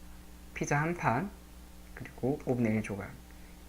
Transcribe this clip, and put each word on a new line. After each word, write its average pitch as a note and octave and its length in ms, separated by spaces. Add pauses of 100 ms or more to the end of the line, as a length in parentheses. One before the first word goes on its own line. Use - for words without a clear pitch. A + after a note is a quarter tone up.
(540)
피자 D3 280
한 E3 120
판, D#3 360 (680)
그리고 C3 500
오분의 A#2+ 300
일 A2 80
조각, G2 280 (580)